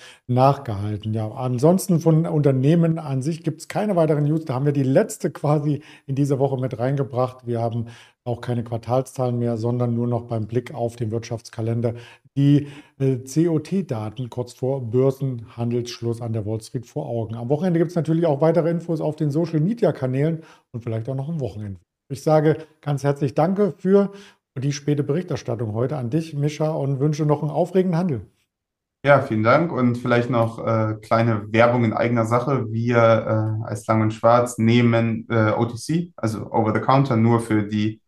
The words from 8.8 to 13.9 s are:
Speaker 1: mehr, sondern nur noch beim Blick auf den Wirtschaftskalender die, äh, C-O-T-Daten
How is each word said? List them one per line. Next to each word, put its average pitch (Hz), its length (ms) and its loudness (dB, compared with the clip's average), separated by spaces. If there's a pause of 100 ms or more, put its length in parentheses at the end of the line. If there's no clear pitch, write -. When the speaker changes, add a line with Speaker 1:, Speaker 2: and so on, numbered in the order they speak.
Speaker 1:
mehr, 120 160 -2
sondern 120 400 -2
nur 120 120 -2
noch 120 160 -2
beim 113 240 -6
Blick 120 260 -6
auf 120 240 -6
den 110 140 -6
Wirtschaftskalender 117 840 -6 (420)
die, 143 320 4 (320)
äh, 131 240 -2
C-O-T-Daten 151 1040 -4